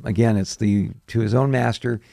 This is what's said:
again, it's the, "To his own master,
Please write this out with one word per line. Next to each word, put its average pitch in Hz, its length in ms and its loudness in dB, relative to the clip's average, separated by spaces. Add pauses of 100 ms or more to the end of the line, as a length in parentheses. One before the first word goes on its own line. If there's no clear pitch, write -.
again, 113 320 2
it's 95 200 -2
the, 101 340 0 (180)
"To 113 120 -2
his 107 160 0
own 135 160 2
master, 120 500 -2 (120)